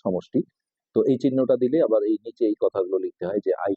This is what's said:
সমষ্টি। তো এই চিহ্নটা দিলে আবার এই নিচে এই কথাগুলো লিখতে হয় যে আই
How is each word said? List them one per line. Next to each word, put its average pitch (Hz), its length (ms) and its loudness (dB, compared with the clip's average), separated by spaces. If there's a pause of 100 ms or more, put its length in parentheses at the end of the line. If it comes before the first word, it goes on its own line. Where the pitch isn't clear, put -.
সমষ্টি। 92 380 -4 (520)
তো 110 100 2
এই 131 140 2
চিহ্নটা 131 400 0
দিলে 127 240 2
আবার 110 220 2
এই 107 220 0
নিচে 113 200 -2
এই 107 140 2
কথাগুলো 95 380 0
লিখতে 92 280 -8
হয় 101 200 -2
যে 95 80 2
আই 98 240 -2